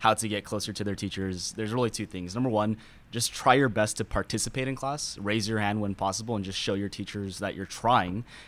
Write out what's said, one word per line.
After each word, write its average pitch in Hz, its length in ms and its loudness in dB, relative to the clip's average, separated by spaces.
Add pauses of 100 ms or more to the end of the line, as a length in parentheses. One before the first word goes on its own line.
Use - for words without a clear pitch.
how 110 140 8
to 110 140 -2
get 101 160 -2
closer 107 280 -4
to 101 120 -4
their 101 120 0
teachers, 95 560 -4
there's 110 200 -4
really 123 180 2
two 104 160 -6
things. 90 280 -8
Number 127 160 2
one, 107 260 2 (360)
just 117 200 -2
try - 220 6
your 135 140 6
best 107 300 2
to 110 60 0
participate 117 640 -2
in 135 80 -4
class. 143 420 -6
Raise 104 300 0
your 110 100 2
hand 107 220 2
when 98 140 0
possible 107 420 -2
and 98 80 -2
just 95 140 -6
show 104 160 0
your 101 140 0
teachers 98 520 -6
that 98 140 -4
you're 92 120 -8
trying. 113 580 2 (240)